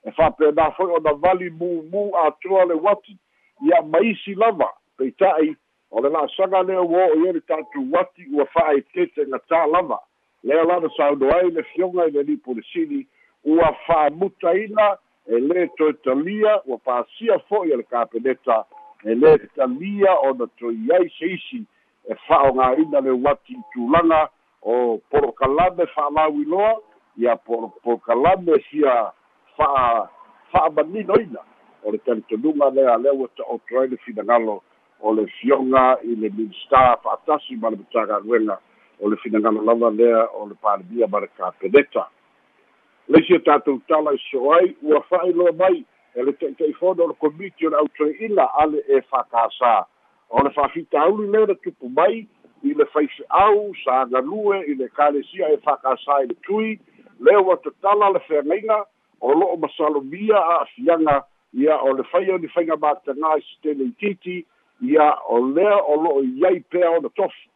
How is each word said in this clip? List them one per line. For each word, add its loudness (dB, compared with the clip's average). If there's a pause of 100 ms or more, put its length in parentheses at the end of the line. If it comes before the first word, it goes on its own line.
E -12
fa'apena 2
fo'i -2
ona 0
vali 0
mūmū -6 (160)
atua 0
le -2
wati, -2 (480)
ia 4
maisi -2
lava, 0 (300)
peita'i 0 (360)
o -4
le 2
la'asaga -2
lea -2
ua 2
o'o 2
ia 0
le -4
tatou -8
wati -4
ua 2
fa'aetete -2
gatā -2
lava. -2 (440)
Lea 2
lana -2
sauno 0
ai 2
le -6 (100)
fioga -2
i 0
le -2
Nipolesili, -6 (380)
ua 2 (140)
fa'amutaina 0 (280)
e 0
lē 0
toe 2 (120)
talia, 0
ua -6
pasia -4 (100)
fo'i -2
a 0
le -14
kapeneta -2 (400)
e -2
lē 6 (200)
talia 0 (140)
ona -4 (120)
toi -6 (180)
ai 2 (100)
se -8
isi -10 (440)
e -8 (120)
fa'aogāina 2
le -2
uati -2
i -16 (100)
tulaga 2 (340)
o 0 (100)
Polokalame 0
fa'alauiloa, -2 (360)
ia 0
Polo-, -8 (100)
Polokalame 0 (100)
sia 0 (440)
fa'a-, 0 (440)
fa'amaninoina -2 (420)
o -6
le -6
talitonuga -2
lea 2
lea 0
ua -4
ta'oto -6
ai 0
le -6
finagalo -2 (380)
o 0
le 0
fioga 2
i -6
le -4
minista 2
fa'atasi -4
ma -4
le -6
matagaluega -2 (420)
o -2
le 0
finagalo 0
lava 2
lea 2
o -12
le -18
palemia -2
ma -4
le -10
kapeneta. -2 (1000)
Leisi 6
o 2
tatou 0
tala 0
i -4 (100)
so 0
ai, 2
ua 2
fa'ailoa 0
mai 0 (300)
E -6
le 0
teʻiteʻi -6
fono 0
o -2
le -6
komiti -6
o 0
le 0
ʻautoeʻina -2 (180)
ale -2
e 4 (120)
fakasā. 0 (560)
O 2
le 0
faafitauli -2
lea 2
na -2
tupu -12
mai 0 (360)
i -2
le 2 (100)
faifeʻau 2 (240)
sa 0
galue -2
i -4
le -6
ekalesia 0
e -2
fakasā 0
i -6
le -10 (120)
tui, -4 (400)
lea 6
ua 4
tatala 0
le 0
feagaiga -2 (360)
o 2
loo 2
masalomia -2
a 2
afiaga 0 (320)
ia 2
o 0
le -4
faia 0
o -4
ni -8
faiga -2
matagā -2
i -8
se -20
tele -4
i -8
titi, -8 (380)
ia 4 (140)
o 2
lea 2
o 2
loo 0
i -2
ai 2
pea 0
ona 0
tofi. -6